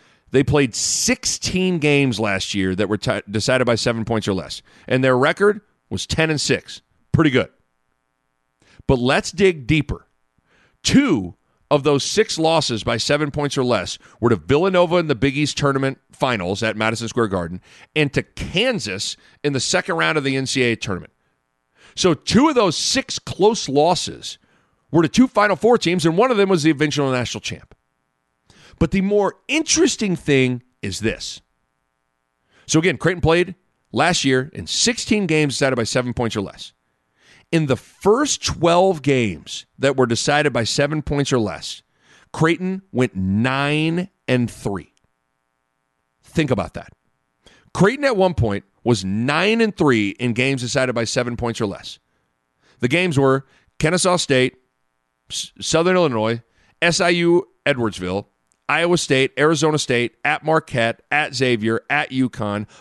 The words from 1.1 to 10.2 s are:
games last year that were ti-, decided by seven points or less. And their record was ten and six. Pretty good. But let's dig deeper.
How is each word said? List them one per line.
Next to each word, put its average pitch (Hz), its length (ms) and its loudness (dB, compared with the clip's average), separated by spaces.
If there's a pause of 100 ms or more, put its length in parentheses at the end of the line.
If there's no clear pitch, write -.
games 139 420 0
last 101 360 -2
year 95 200 0
that 95 140 0
were 104 80 0
ti-, 104 320 -4
decided 123 360 0
by 120 100 2
seven 113 280 -2
points 110 240 -4
or 101 60 0
less. 82 300 -8 (240)
And 131 160 0
their 127 140 4
record 196 440 2 (280)
was - 180 -8
ten 160 240 0
and 143 100 -2
six. - 400 -4 (300)
Pretty 156 180 4
good. 123 200 0 (1400)
But 135 100 4
let's 135 340 0
dig 170 360 0
deeper. - 400 0 (760)